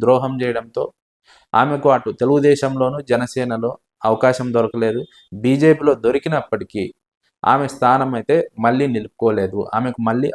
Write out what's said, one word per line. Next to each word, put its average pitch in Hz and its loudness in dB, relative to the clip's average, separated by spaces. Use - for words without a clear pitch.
ద్రోహం 131 2
చేయడంతో 117 -4
ఆమెకు 139 2
అటు 123 -2
తెలుగుదేశంలోనూ 143 2
జనసేనలో 120 -4
అవకాశం 127 2
దొరకలేదు. 113 0
బీజేపీలో 147 4
దొరికినప్పటికీ 113 -4
ఆమె 139 2
స్థానం 131 2
అయితే 127 0
మళ్ళీ 127 2
నిలుపుకోలేదు, 107 -2
ఆమెకు 123 -4
మళ్ళీ 123 0